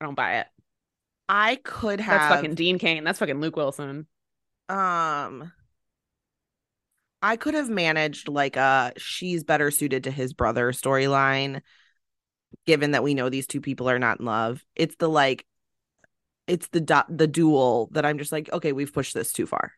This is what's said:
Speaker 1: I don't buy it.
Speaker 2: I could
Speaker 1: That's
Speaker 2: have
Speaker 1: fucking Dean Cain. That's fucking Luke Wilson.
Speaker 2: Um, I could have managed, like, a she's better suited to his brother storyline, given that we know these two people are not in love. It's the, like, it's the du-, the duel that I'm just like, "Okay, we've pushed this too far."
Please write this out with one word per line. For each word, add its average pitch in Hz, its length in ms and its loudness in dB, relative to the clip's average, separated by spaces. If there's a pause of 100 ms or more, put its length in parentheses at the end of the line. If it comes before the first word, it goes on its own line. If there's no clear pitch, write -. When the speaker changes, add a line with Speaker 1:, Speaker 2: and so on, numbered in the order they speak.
Speaker 1:
I 160 40 -6
don't 143 100 -8
buy 117 240 0
it. - 80 -6 (800)
Speaker 2:
I 214 280 2
could 208 440 -6
Speaker 1:
That's 214 80 -4
Speaker 2:
have 151 260 4
Speaker 1:
fucking 151 200 0
Dean 175 240 0
Cain. 160 260 0
That's 175 140 -2
fucking 147 220 -2
Luke 156 160 -4
Wilson. 143 500 -4 (600)
Speaker 2:
Um, 160 840 -2 (1700)
I 214 140 2
could 302 180 -4
have 285 160 -2
managed, 156 580 0
like, 143 280 0
a 131 400 4
she's 175 480 -6
better 147 260 2
suited 135 340 -2
to 135 60 -4
his 131 220 -4
brother 120 400 0
storyline, 135 880 2 (1080)
given 147 260 4
that 127 120 2
we 143 100 2
know 127 140 0
these 131 180 -4
two 143 140 -6
people 127 280 -4
are 123 100 2
not 120 220 0
in 120 60 -6
love. 113 380 -2 (100)
It's 160 220 -2
the, 170 120 0
like, 139 380 2 (1000)
it's 170 220 -2
the 170 120 -2
du-, 147 280 2
the 156 200 2
duel 135 640 4
that 147 120 0
I'm 147 140 0
just 147 140 -8
like, 156 200 -6
"Okay, 160 200 -2
we've 139 200 -6
pushed 139 220 -4
this 92 180 -4
too - 140 -4
far." - 320 -4